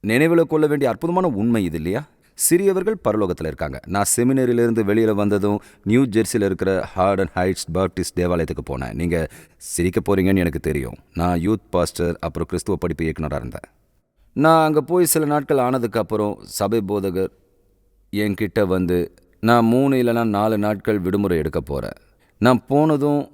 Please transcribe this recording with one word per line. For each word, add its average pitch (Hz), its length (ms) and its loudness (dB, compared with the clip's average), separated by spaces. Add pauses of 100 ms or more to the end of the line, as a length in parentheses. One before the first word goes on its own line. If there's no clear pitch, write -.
நினைவுல 160 340 4
கொள்ள 156 260 2
வேண்டிய 143 220 0
அற்புதமான 175 380 -2
உண்மை 113 360 0
இது 82 120 -4
இல்லையா? 92 320 -6 (420)
சிறியவர்கள் 190 540 0
பரலோகத்துல 95 420 0
இருக்காங்க. 69 420 -6
நான் 98 180 0 (100)
செமினரியிலிருந்து 120 680 2
வெளியில 107 280 4
வந்ததும், 101 500 0 (220)
நியூ 117 200 4
ஜெர்சியில 110 400 0
இருக்கிற 95 520 -2
ஹார்டன் 95 400 2
ஹைட்ஸ் 92 380 -2
பாப்டிஸ்ட் 92 420 -2
தேவாலயத்துக்கு 82 580 -2
போனேன். 64 200 -8
நீங்க 82 340 -2 (300)
சிரிக்க 90 420 -2
போறீங்கன்னு 98 380 2
எனக்கு 87 220 0
தெரியும். 71 340 -4 (200)
நான் 87 260 0
யூத் 98 300 -2
பாஸ்டர், 85 500 -2
அப்புறம் 80 280 -6
கிறிஸ்துவ 90 300 -4
படிப்பு 82 260 -4
இயக்குனரா 78 320 -4
இருந்தேன். - 360 -10 (640)
நான் 160 320 4
அங்க 151 160 2
போய் 170 240 2
சில 156 200 0
நாட்கள் 147 320 0
ஆனதுக்கு 123 420 0
அப்புறம், 104 440 -2
சபை 104 440 -2
போதகர் 95 420 -2 (840)
என்கிட்ட 104 560 0
வந்து, 87 460 0 (260)
"நான் 117 260 4
மூணு 135 300 2
இல்லைன்னா 117 300 0
நாலு 107 320 0
நாட்கள் 104 420 -2
விடுமுறை 92 380 0
எடுக்க 78 240 -2
போறேன். 65 320 -6 (440)
நான் 123 280 2
போனதும் 147 680 0